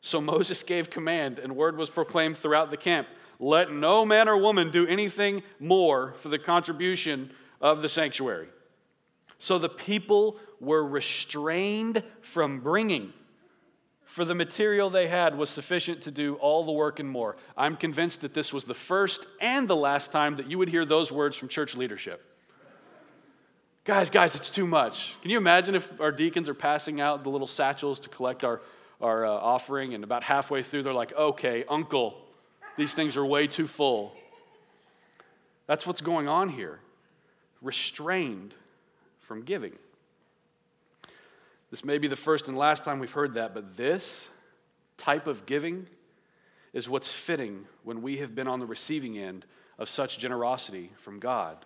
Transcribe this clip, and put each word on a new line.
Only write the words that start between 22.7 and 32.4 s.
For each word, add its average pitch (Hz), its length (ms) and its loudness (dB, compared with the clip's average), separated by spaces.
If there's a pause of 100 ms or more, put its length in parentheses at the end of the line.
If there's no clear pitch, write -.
"Guys, 202 260 4
guys, 180 260 6
it's - 140 -8
too 196 160 0
much." 147 560 0
Can 175 80 -8
you 226 80 4
imagine 185 380 6
if - 260 -2
our 151 100 2
deacons 156 380 0
are 139 60 -4
passing 147 440 -2
out 143 240 0
the 135 60 -4
little 135 180 -2
satchels 139 520 -2
to - 100 -16
collect 127 340 -4
our, 117 180 0 (380)
our, 113 260 2
uh, 107 40 0
offering, 123 640 0
and 107 100 -8
about 117 200 -4
halfway 139 400 0
through 143 200 -6
they're 135 80 -4
like, 120 220 -4
"Okay, 139 560 0
uncle, 143 580 -2 (500)